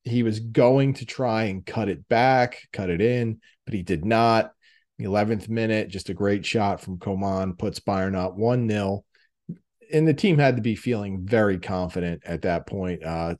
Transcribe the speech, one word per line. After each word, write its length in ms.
he 200
was 180
going 540
to 120
try 380
and 200
cut 240
it 200
back, 500
cut 180
it 100
in, 400
but 100
he 80
did 220
not. 480
The 60
eleventh 440
minute, 400
just 220
a 40
great 320
shot 340
from 180
Coman 580
puts 240
Bayern 360
up 200
one 300
nil. 380
And 140
the 80
team 240
had 180
to 60
be 140
feeling 500
very 320
confident 640
at 180
that 240
point. 380
Uh, 360